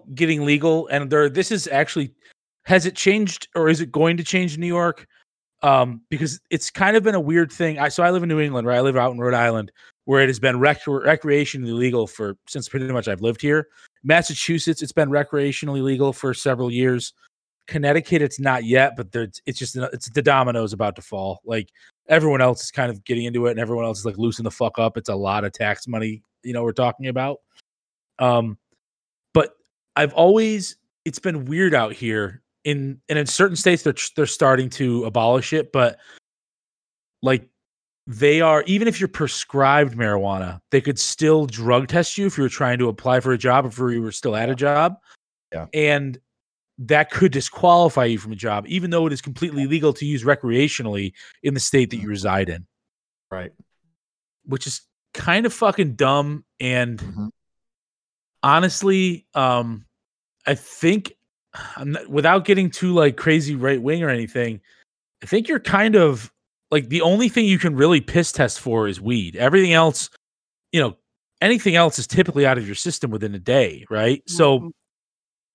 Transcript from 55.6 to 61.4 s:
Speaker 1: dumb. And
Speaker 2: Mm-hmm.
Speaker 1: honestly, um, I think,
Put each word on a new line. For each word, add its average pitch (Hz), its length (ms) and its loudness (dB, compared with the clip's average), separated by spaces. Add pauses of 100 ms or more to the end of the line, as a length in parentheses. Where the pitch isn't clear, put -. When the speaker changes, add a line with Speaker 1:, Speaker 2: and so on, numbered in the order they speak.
Speaker 1:
dumb. 143 480 0 (180)
And 123 380 -2
Speaker 2:
Mm-hmm. 101 280 -10 (1120)
Speaker 1:
honestly, 185 920 2
um, 120 520 -2 (600)
I 143 100 0
think, - 580 -2 (640)